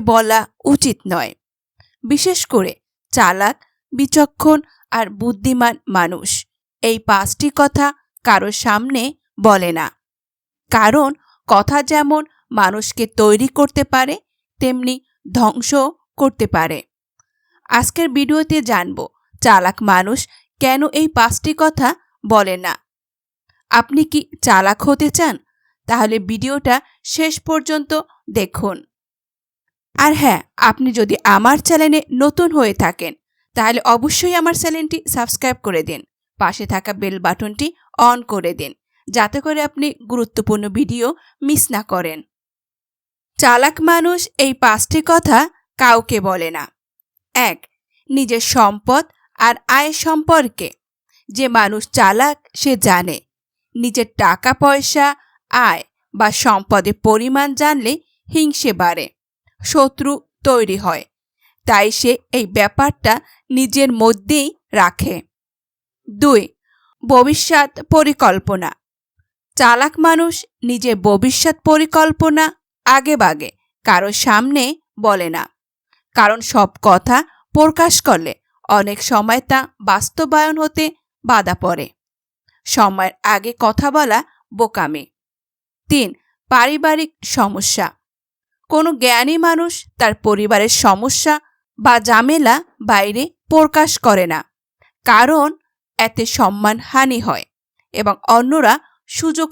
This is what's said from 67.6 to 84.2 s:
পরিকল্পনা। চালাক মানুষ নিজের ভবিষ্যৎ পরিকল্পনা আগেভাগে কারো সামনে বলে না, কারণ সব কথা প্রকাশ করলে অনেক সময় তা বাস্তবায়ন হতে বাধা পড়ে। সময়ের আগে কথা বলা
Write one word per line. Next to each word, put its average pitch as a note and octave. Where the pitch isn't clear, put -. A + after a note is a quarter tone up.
পরিকল্পনা। G3+
চালাক B3+
মানুষ E4
নিজের A#3+
ভবিষ্যৎ B3
পরিকল্পনা D#4
আগেভাগে A#3+
কারো G3
সামনে B3+
বলে G3
না, E3
কারণ A3+
সব G3+
কথা A#3+
প্রকাশ D#4
করলে E3
অনেক G3+
সময় A3+
তা C4+
বাস্তবায়ন D4+
হতে D#4
বাধা F#3+
পড়ে। E3+
সময়ের F#3+
আগে G#3
কথা -
বলা C4+